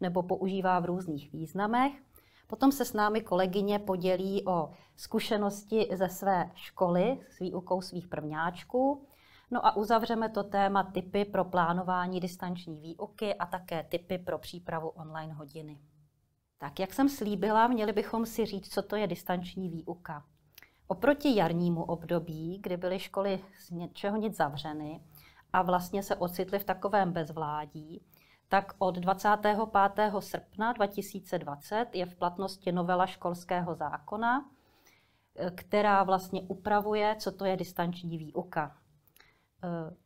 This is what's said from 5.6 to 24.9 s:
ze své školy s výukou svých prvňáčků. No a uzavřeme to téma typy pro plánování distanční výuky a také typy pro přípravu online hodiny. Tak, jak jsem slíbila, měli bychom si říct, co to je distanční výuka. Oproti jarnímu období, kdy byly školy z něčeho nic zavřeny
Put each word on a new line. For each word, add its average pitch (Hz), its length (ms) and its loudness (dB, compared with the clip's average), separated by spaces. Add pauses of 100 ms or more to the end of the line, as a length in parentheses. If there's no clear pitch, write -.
ze 185 160 0
své 180 460 0
školy 185 640 2 (100)
s - 80 -20
výukou 180 420 -2
svých 175 280 -10
prvňáčků. 180 1000 -2 (440)
No 247 160 0
a - 100 6
uzavřeme 220 520 2
to 208 140 -2
téma 196 400 2
typy 190 420 -2
pro 202 200 0
plánování 180 760 0
distanční 175 600 -6
výuky 196 540 -6
a 175 120 -2
také 175 360 -6
typy 175 360 -4
pro 175 200 -4
přípravu 165 500 -8
online 156 460 -10
hodiny. 151 440 -14 (800)
Tak, 147 220 -8
jak 190 120 -2
jsem 269 160 4
slíbila, 214 580 4
měli 220 260 2
bychom 226 340 -2
si 226 200 -2
říct, - 260 -10
co 196 100 0
to 202 140 -4
je 208 100 0
distanční 180 640 -4
výuka. 165 560 -10 (600)
Oproti 277 500 4
jarnímu 170 480 4
období, 165 800 -4
kdy 180 140 -4
byly 180 220 -2
školy 196 460 -2 (140)
z - 120 -20
něčeho 175 460 -4
nic 214 200 -2
zavřeny 151 640 -4 (520)